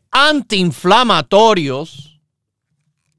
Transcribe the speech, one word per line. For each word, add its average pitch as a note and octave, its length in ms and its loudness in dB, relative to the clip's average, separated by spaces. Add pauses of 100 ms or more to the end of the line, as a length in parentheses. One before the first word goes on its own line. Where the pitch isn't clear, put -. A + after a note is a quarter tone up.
(120)
antiinflamatorios, G3 2000 0 (1000)